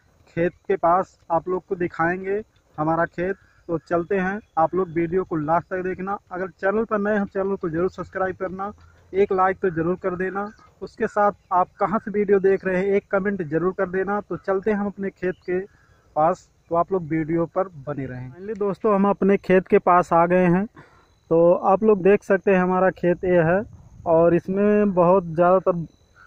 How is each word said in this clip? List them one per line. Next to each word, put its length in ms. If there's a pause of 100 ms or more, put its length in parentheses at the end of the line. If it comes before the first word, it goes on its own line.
(260)
खेत 260 (160)
के 100
पास, 400 (120)
आप 180
लोग 180
को 100
दिखाएंगे 640 (380)
हमारा 280
खेत। 300 (320)
तो 120
चलते 380
हैं, 200 (200)
आप 160
लोग 160
वीडियो 340
को 140
लास्ट 300
तक 160
देखना। 340 (140)
अगर 180
चैनल 340
पर 160
नए 160
हैं, 100
चैनल 300
को 140
ज़रूर 200
सब्सक्राइब 460
करना, 360 (400)
एक 200
लाइक 260
तो 140
ज़रूर 260
कर 180
देना। 340 (320)
उसके 260
साथ 240 (200)
आप 160 (120)
कहाँ 180
से 120
वीडियो 300
देख 240
रहे 120
हैं, 100
एक 240
कमेंट 340
ज़रूर 300
कर 160
देना। 320
तो 160
चलते 320
हैं 80
हम 80
अपने 260
खेत 280
के 200 (560)
पास, 320 (220)
तो 60
आप 160
लोग 120
वीडियो 420
पर 220 (180)
बने 200
रहें। 240
Finally 280
दोस्तों, 360
हम 140
अपने 300
खेत 300
के 120
पास 320
आ 140
गए 200
हैं। 180 (680)
तो 220 (120)
आप 180
लोग 200
देख 200
सकते 280
हैं 100
हमारा 320
खेत 320
ये 180
है 200 (440)
और 280
इसमें 600
बहुत 320
ज़्यादातर 600 (400)